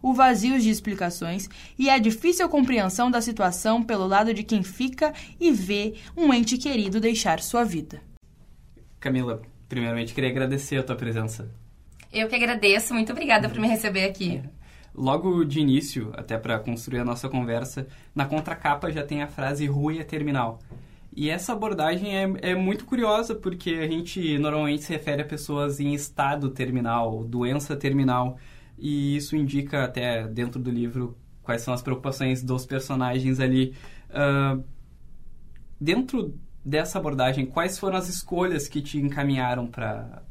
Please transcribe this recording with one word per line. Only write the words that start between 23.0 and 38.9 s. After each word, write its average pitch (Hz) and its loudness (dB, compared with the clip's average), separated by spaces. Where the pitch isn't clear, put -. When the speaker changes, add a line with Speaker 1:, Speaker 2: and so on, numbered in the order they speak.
Speaker 2:
porque 180 -4
a 160 0
gente 165 -2
normalmente 147 0
se 170 -6
refere 147 -2
a - -4
pessoas 147 -4
em 143 0
estado 139 -2
terminal, 117 0
doença 123 -2
terminal, 131 2
e 143 0
isso 147 -4
indica 139 0
até 123 -2
dentro 120 -4
do 123 -2
livro 120 -2
quais 117 -2
são 127 -2
as 123 -2
preocupações 131 -2
dos 127 -2
personagens 131 0
ali. 131 4
Ah, 139 2
dentro 196 0
dessa 156 0
abordagem, 135 2
quais 180 -2
foram 190 0
as 180 -2
escolhas 175 -2
que 151 -4
te 143 -4